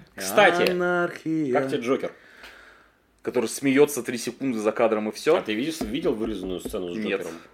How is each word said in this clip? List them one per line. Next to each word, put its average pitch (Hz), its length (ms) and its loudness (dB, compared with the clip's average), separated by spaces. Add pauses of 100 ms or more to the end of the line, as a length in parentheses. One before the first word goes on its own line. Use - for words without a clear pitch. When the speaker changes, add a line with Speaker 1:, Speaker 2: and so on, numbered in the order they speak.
(140)
Speaker 1:
Кстати, 185 560 4
Speaker 2:
анархия. 175 840 -2
Speaker 1:
как 135 180 2
тебе 139 100 -2
Джокер? 120 320 -2 (1120)
Speaker 2:
Который 113 260 -2
смеётся 139 540 2
три 127 160 -6
секунды 120 400 -4
за 107 140 2
кадром 110 360 2
и 107 40 -4
всё. 156 240 2
Speaker 1:
А 185 60 -2
ты 107 120 -4
видишь, 143 260 -4
видел 147 340 -2
вырезанную 95 460 -6
сцену 90 340 -8
с - 20 -6
Speaker 2:
Нет. 98 220 -2
Speaker 1:
Джокером? 85 140 -8 (220)